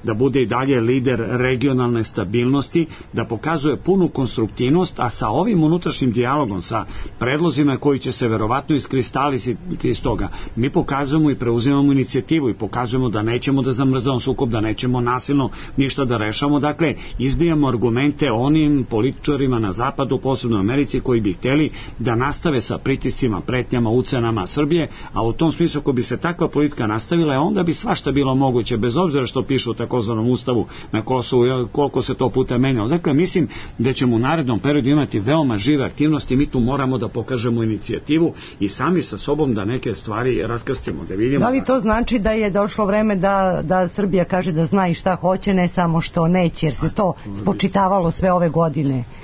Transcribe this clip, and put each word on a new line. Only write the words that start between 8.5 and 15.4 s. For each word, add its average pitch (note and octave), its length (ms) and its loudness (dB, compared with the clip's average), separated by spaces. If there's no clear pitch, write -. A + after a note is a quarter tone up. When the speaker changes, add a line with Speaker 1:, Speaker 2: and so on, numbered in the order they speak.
Speaker 1:
iskristalisati C3 800 -2
iz B2 200 0
toga, G2+ 260 -2
mi B2 140 0
pokazujemo C#3+ 600 2
i C3 40 2
preuzimamo C3+ 580 2
inicijativu C3+ 580 0
i F#2+ 40 -2
pokazujemo A#2+ 540 -2
da G#2+ 140 -2
nećemo B2+ 400 0
da B2+ 100 0
zamrzamo C3 480 0
sukob, B2+ 300 0
da A2+ 100 0
nećemo B2 400 0
nasilno B2+ 500 0